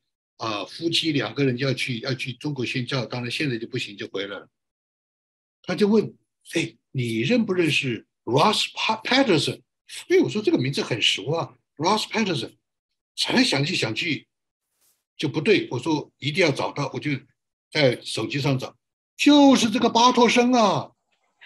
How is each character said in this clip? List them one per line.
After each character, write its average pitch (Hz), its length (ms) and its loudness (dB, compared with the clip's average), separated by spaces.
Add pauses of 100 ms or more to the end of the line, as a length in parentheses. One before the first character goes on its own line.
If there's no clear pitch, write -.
(360)
啊， 107 300 -8
夫 165 240 -8
妻 160 200 0
两 113 240 -2
个 139 100 0
人 127 140 0
要 135 140 -2
去， 127 280 -6
要 131 140 -6
去 131 200 -8
中 147 200 -8
国 131 100 -6
宣 120 220 -6
教， 127 180 -4
当 123 180 -8
然 120 80 -8
现 151 200 -4
在 117 80 -4
就 113 80 -8
不 123 120 -8
行， 104 180 -10
就 107 120 -10
回 98 180 -6
来 101 120 -12
了。 - 100 -20 (1120)
她 180 120 -8
就 202 140 2
问 202 260 2 (400)
：“哎， - 220 -4 (160)
你 117 280 -4
认 220 240 2
不 185 100 -2
认 170 160 0
识 127 360 -4 (180)
Ross 170 480 2
Pa-，Patterson？” 220 920 0 (460)
哎， 359 140 4
我 - 60 0
说 214 160 -4
：“这 349 80 2
个 320 60 4
名 131 140 -2
字 208 100 -4
很 120 180 -4
熟 104 300 0
啊， 165 260 -4 (200)
Ross 202 320 2
Patterson。” 175 460 -4 (680)
才 214 220 2
想 143 220 0
去 180 100 -4
想 110 220 -2
去， 156 320 -4 (880)
就 156 120 -4
不 123 120 -4
对， 170 320 2
我 127 80 -6
说 151 380 -4
：“一 135 120 -6
定 170 160 2
要 143 60 2
找 98 180 -4
到。” 143 240 -6
我 131 60 -8
就 151 100 -6 (580)
在 139 320 2
手 - 280 -6
机 139 120 -6
上 135 160 0
找， - 200 -10 (400)
就 285 400 8
是 226 120 2
这 240 120 -2
个 226 100 2
巴 240 220 6
托 240 160 6
生 247 240 4
啊， 202 400 2 (540)